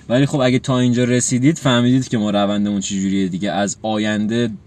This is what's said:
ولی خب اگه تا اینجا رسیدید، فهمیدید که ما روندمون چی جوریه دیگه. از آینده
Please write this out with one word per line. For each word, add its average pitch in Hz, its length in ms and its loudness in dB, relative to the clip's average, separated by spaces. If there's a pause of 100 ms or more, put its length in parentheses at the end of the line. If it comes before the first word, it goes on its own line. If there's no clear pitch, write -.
ولی 131 160 2
خب 143 140 -2
اگه 127 200 2
تا 127 200 -2
اینجا 123 240 2
رسیدید، 123 540 2
فهمیدید 123 500 2
که 120 100 -2
ما 107 120 0
روندمون 101 500 0
چی 98 220 -4
جوریه 98 260 0
دیگه. 90 240 -4
از 95 300 -2
آینده 107 680 -2 (180)